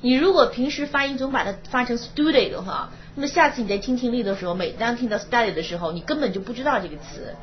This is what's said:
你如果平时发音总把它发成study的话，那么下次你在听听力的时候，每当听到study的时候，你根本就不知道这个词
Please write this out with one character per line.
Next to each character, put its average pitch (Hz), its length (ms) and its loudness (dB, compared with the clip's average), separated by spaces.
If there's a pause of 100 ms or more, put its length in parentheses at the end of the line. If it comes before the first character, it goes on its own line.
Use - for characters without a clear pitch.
你 247 120 4
如 311 200 6
果 294 140 8
平 254 240 -2
时 285 160 -4
发 277 180 0
音 277 120 -4
总 262 140 -2
把 254 120 0
它 196 100 -2 (160)
发 247 160 2
成 240 120 -2
study 285 520 2
的 - 120 -6
话， 175 300 -6 (240)
那 285 60 -6
么 285 60 -2
下 302 240 6
次 - 100 -6
你 214 60 -2
在 202 100 0
听 254 200 0
听 247 140 0
力 240 120 0
的 196 120 0
时 190 100 -8
候， 175 100 0
每 180 160 -2
当 233 260 0
听 240 120 -2
到 208 80 0
study 226 360 2
的 156 80 -2
时 170 160 -4
候， 170 140 -2
你 170 100 -6
根 302 180 -2
本 240 140 0
就 196 80 -4
不 233 120 -8
知 240 100 -8
道 269 160 2
这 180 80 -6
个 151 100 -10
词 - 460 -12